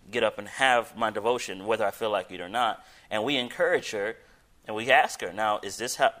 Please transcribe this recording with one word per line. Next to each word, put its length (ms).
get 120
up 160
and 100
have 480
my 140
devotion, 560
whether 180
I 60
feel 200
like 200
it 100
or 80
not. 360
And 140
we 120
encourage 540
her, 260
and 80
we 160
ask 300
her, 120
"Now, 300
is 140
this 200
how 240